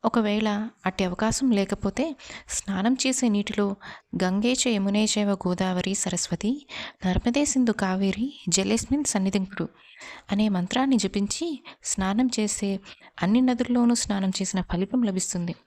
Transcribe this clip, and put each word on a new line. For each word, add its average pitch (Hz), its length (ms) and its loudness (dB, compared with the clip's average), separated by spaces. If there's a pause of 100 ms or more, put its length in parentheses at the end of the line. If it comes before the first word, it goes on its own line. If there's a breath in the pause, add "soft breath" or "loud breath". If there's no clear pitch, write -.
ఒకవేళ 214 640 0 (180)
అట్టి 190 180 0
అవకాశం 220 460 0
లేకపోతే 202 680 0 (320 loud breath)
స్నానం 196 480 0 (100)
చేసే 254 220 2
నీటిలో 202 480 0 (480 loud breath)
"గంగే 202 280 2
చ 254 160 0
యమునే 202 360 2
చైవ 208 280 2
గోదావరి 185 640 0
సరస్వతి 202 720 -2 (400 loud breath)
నర్మదే 240 380 2
సింధు 247 280 2
కావేరి 196 760 -2
జలేస్మిన్ 214 560 0
సన్నిధిం 190 400 0
కురు" 165 240 -6 (640 loud breath)
అనే 214 160 2
మంత్రాన్ని 240 480 2
జపించి 208 680 -2 (180 loud breath)
స్నానం 208 480 0 (100)
చేస్తే 196 400 -2 (420 loud breath)
అన్ని 208 180 4
నదుల్లోనూ 240 540 4
స్నానం 196 340 -2
చేసిన 185 320 -2
ఫలితం 196 420 0
లభిస్తుంది. 185 520 -2 (120)